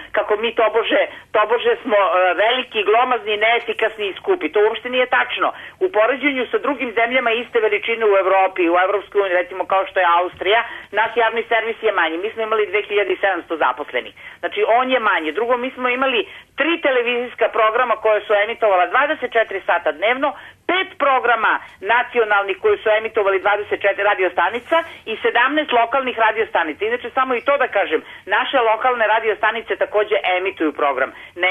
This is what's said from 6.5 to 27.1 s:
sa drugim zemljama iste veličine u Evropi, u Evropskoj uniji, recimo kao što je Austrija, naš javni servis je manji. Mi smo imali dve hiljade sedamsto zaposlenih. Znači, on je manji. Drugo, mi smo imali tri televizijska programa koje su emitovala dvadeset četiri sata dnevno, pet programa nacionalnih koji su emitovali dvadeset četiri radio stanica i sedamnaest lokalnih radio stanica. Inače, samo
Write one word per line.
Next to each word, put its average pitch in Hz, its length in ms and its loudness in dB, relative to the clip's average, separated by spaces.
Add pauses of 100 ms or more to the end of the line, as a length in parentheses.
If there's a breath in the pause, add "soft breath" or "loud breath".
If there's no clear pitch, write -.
sa 226 60 0
drugim 254 420 -2
zemljama 240 320 0
iste 233 280 -6
veličine 220 460 -2
u 202 180 4
Evropi, 190 460 2
u 170 60 2 (100)
Evropskoj 202 360 -2
uniji, 180 200 0
recimo 180 240 -8
kao 190 240 0
što - 100 -2
je 175 200 4
Austrija, 180 420 0 (300 loud breath)
naš 220 240 0
javni 226 340 0
servis 226 320 -2
je 214 100 2
manji. 165 260 0
Mi 196 140 -6
smo 226 120 -8
imali 220 260 0
dve 208 120 -2
hiljade 202 400 0
sedamsto 175 360 -2
zaposlenih. 127 560 -4 (260 loud breath)
Znači, 175 200 -6 (200)
on 254 120 0
je 254 80 2
manji. 180 320 0
Drugo, 233 260 -2
mi 247 140 -6
smo 254 180 -6
imali 254 300 0 (360 loud breath)
tri 330 260 -2
televizijska 240 680 0
programa 220 460 0
koje 214 260 0
su 214 120 -2
emitovala 202 540 2
dvadeset 254 440 -2
četiri 214 340 0
sata 170 260 0
dnevno, 240 380 -2 (380 loud breath)
pet 370 300 -2
programa 233 560 2 (280 loud breath)
nacionalnih 208 800 0
koji 208 160 2
su 214 120 -2
emitovali 214 500 0
dvadeset 202 420 -2
četiri 196 220 0
radio 190 260 2
stanica 233 540 0 (220 loud breath)
i 220 160 -8
sedamnaest 247 500 2
lokalnih 240 460 0
radio 220 300 2
stanica. 165 380 -2
Inače, 240 240 -4
samo 262 260 0